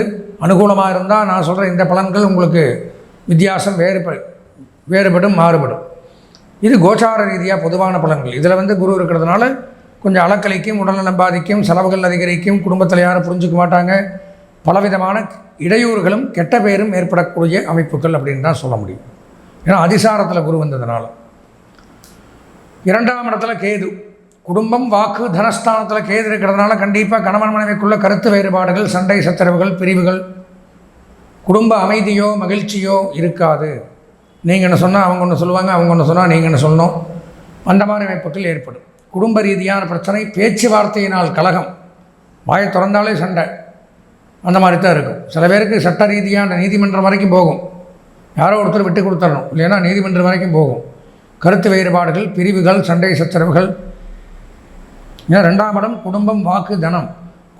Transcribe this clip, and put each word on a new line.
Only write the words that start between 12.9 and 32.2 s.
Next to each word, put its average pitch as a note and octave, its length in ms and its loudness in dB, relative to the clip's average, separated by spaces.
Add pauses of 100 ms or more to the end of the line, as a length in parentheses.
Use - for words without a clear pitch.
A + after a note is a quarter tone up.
யாரும் F3+ 240 2
புரிஞ்சுக்க F3 440 0
மாட்டாங்க, F3+ 400 0 (560)
பலவிதமான G3 640 0 (320)
இடையூறுகளும் G#3+ 720 0
கெட்ட F3 280 0
பெயரும் G3+ 340 0
ஏற்படக்கூடிய F3 720 0
அமைப்புகள் D#3+ 460 -2
அப்படின்னு C#3 300 -4
தான் D#3 120 0
சொல்ல B2 220 -4
முடியும். G2 260 -8 (640)
ஏன்னா E3 40 -2
அதிசாரத்துல F#3 760 2
குரு D#3 220 -2
வந்ததுனால. A#2 440 -6 (1700)
இரண்டாம் A#3 480 0
இடத்துல A3+ 260 -4
கேது, G3 480 -6 (360)
குடும்பம், A3+ 460 -2
வாக்கு, G#3 420 -2
தனஸ்தானத்துல G#3+ 720 -2
கேது G#3+ 280 -2
இருக்கிறதுனால G3+ 480 0
கண்டிப்பா G3+ 420 0
கணவன் G#3 360 0
மனைவிக்குள்ள G#3 420 0
கருத்து G3+ 320 0
வேறுபாடுகள், F#3+ 580 0
சண்டை F#3+ 340 0
சச்சரவுகள், F3+ 540 2
பிரிவுகள், F#3 500 0 (1160)
குடும்ப A3 400 2
அமைதியோ G#3 580 0